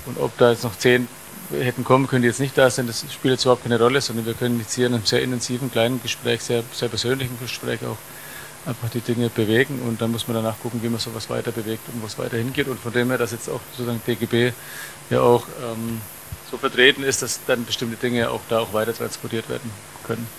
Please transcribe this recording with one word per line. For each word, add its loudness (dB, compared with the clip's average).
Und -8
ob -2
da 10
jetzt 0
noch -4
zehn 4
hätten -2
kommen 4
können, 2
die 6
jetzt 0
nicht 0
da 8
sind, -2
das -6
spielt 2
jetzt 0
überhaupt 6
keine 2
Rolle, 6
sondern -4
wir -2
können 0
jetzt -6
hier 4
in 2
einem 0
sehr 2
intensiven, -2
kleinen 2
Gespräch, -2
sehr, 0
sehr -2
persönlichen -2
Gespräch -6
auch -4
einfach -4
die -2
Dinge 0
bewegen 2
und -2
dann 0
muss -2
man -2
danach -2
gucken, -4
wie -2
man 0
sowas -8
weiter -2
bewegt -6
und -6
wo -6
es -8
weiter -4
hingeht 0
und -4
von -6
dem 4
her, 2
dass 0
jetzt -8
auch -4
sozusagen -2
D 2
G -2
B 4
ja 4
auch, 6
ähm, -6
so -6
vertreten 6
ist, 2
dass -4
dann 2
bestimmte -4
Dinge 2
auch -2
da 4
auch 0
weiter 2
transportiert -4
werden -6
können. -4